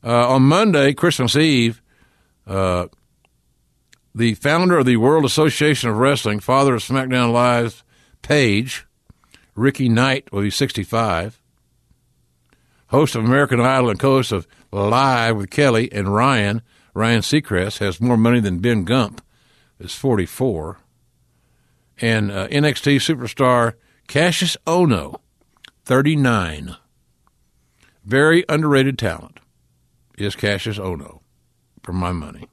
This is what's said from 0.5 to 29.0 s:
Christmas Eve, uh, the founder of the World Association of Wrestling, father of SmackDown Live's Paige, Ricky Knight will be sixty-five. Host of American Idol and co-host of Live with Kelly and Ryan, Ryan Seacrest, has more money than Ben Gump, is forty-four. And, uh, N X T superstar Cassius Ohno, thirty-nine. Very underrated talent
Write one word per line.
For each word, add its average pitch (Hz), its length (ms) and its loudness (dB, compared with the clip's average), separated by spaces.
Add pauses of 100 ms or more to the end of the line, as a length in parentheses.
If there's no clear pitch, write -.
Christmas 131 420 0
Eve, 131 460 0 (640)
uh, 92 400 -2 (1300)
the 113 220 0
founder 170 420 2
of 127 80 2
the 123 100 4
World 139 300 4
Association 151 640 0
of 107 80 -2
Wrestling, 117 420 0
father 135 340 2
of 117 80 -4
SmackDown 127 480 -2
Live's 120 540 0 (380)
Paige, 127 640 0 (680)
Ricky 131 360 0
Knight 131 420 0
will 101 120 -4
be 101 60 -2
sixty-five. 107 920 -4 (1400)
Host 143 280 0
of 113 80 -4
American 131 380 2
Idol 127 300 2
and 95 100 -4
co-host 135 320 0
of 90 140 -4 (240)
Live 113 680 0
with 98 140 -8
Kelly 127 420 0
and 101 220 -2
Ryan, 113 480 0 (320)
Ryan 113 260 0
Seacrest, 104 600 -2
has 92 200 -4
more 120 160 2
money 117 240 4
than 92 200 -2
Ben 110 240 0
Gump, 113 380 -2 (560)
is - 160 -14
forty-four. 98 840 -4 (1200)
And, 110 320 -2
uh, 98 180 -6
N 143 140 0
X 147 160 -2
T 143 160 2
superstar 123 800 0 (340)
Cassius 165 480 -2 (100)
Ohno, 147 540 0 (640)
thirty-nine. 127 920 0 (1300)
Very 151 440 4
underrated 143 500 0
talent 82 400 -6 (800)